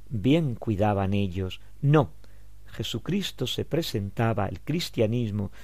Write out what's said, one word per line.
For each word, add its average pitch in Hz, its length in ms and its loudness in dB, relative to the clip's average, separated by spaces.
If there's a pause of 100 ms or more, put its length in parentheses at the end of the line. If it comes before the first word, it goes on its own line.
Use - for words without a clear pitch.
bien 131 460 4
cuidaban 98 580 2
ellos. 95 460 -2 (220)
No, 143 300 6 (600)
Jesucristo 135 760 -4
se - 180 -2
presentaba, 110 800 0
el - 140 -6
cristianismo 113 880 0 (120)